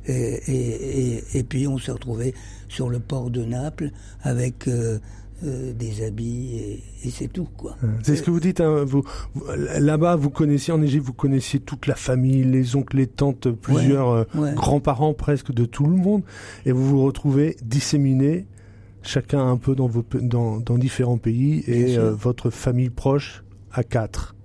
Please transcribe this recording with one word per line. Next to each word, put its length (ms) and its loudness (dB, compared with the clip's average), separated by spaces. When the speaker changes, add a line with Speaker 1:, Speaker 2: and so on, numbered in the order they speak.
Speaker 1:
Et, 60 -2
et, 1040 -2
et, 60 -8
et 80 2
puis, 240 -2
on 100 -2
s'est 140 -6
retrouvés 420 -4
sur 220 -4
le 100 -2
port 300 -4
de 140 -2
Naples 480 -4
avec, 440 -2
euh, 300 0
euh, 300 -6
des 300 -6
habits 520 -6
et, 280 -8
et 40 -4
c'est 160 -8
tout, 280 -6
quoi. 220 -12
Speaker 2:
C'est 120 4
ce 80 -2
que 80 2
vous 80 2
dites, 220 2
hein, 220 4
vous, 200 2
vous, 100 -8
là-bas, 360 4
vous 160 2
connaissiez, 420 2
en 80 4
Égypte, 240 2
vous 80 -6
connaissiez 460 0
toute 260 -10
la 100 2
famille, 480 2
les 320 2
oncles, 220 0
les 100 4
tantes, 440 0
plusieurs, 580 4
Speaker 1:
Ouais, 160 4
Speaker 2:
euh, 60 2
Speaker 1:
ouais. 120 0
Speaker 2:
grands-parents 600 2
presque 400 -2
de 120 2
tout 200 -2
le 100 4
monde, 280 2
et 60 2
vous 120 2
vous 200 4
retrouvez 600 2
disséminés, 840 2
chacun 440 0
un 100 2
peu 180 0
dans 120 0
vos 160 0
pe-, 140 -4
dans, 420 0
dans 200 0
différents 400 0
pays, 460 2
Speaker 1:
Bien 100 0
Speaker 2:
et, 180 4
Speaker 1:
sûr. 100 4
Speaker 2:
euh, 120 4
votre 340 0
famille 400 0
proche 540 -2
à 120 -2
quatre 600 -4